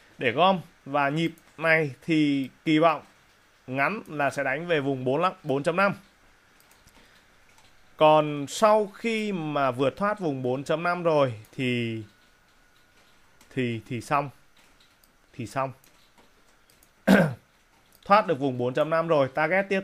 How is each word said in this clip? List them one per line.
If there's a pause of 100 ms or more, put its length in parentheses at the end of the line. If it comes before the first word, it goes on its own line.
(180)
để
gom. (240)
Và
nhịp (260)
này (160)
thì (160)
kỳ
vọng (640)
ngắn
là
sẽ
đánh
về
vùng
bốn (200)
bốn
chấm
năm. (2000)
Còn
sau
khi
mà
vượt
thoát
vùng
bốn
chấm
năm
rồi (220)
thì, (1500)
thì,
thì
xong. (1000)
Thì
xong. (1300)
<clears throat> (920)
Thoát
được
vùng
bốn
chấm
năm
rồi,
target
tiếp